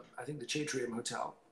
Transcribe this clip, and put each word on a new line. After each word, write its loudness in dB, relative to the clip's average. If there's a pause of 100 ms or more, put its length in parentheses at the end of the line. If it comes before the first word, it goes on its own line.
(180)
I -4
think, -2
the -6
Chatrium 2
Hotel 0 (160)